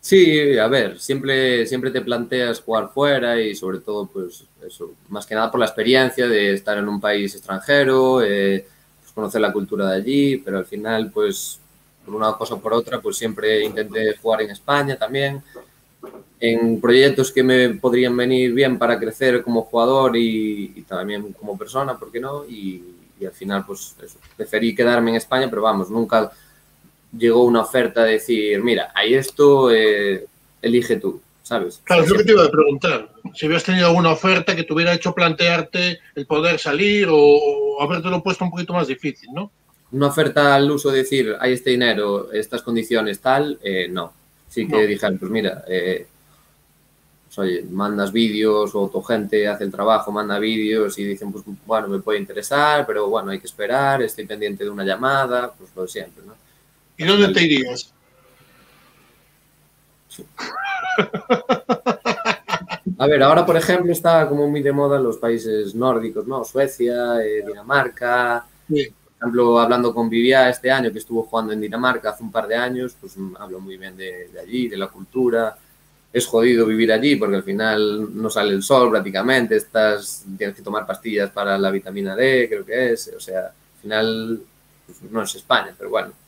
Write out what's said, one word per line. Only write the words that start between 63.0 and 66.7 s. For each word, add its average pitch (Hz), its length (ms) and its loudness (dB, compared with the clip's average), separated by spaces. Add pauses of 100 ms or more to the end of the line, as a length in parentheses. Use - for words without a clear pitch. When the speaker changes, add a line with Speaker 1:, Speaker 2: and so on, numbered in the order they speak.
Speaker 1:
ver, 143 160 4
ahora, 160 220 6
por 165 120 2
ejemplo, 175 340 0
está 165 380 4
como 147 180 0
muy 147 140 -2
de 139 100 2
moda 143 280 2
los 117 180 0
países 110 560 -2
nórdicos, 113 540 -2
¿no? 127 180 -6
Suecia, 120 800 -2